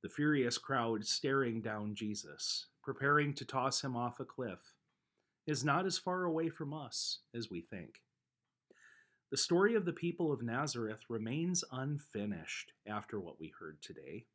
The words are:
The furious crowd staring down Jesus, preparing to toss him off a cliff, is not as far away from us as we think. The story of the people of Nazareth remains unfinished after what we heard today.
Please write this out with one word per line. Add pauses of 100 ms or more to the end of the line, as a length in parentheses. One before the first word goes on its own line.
The
furious
crowd
staring
down
Jesus, (140)
preparing
to
toss
him
off
a
cliff, (720)
is
not
as
far
away
from
us (120)
as
we
think. (1300)
The
story
of
the
people
of
Nazareth
remains
unfinished (120)
after
what
we
heard
today.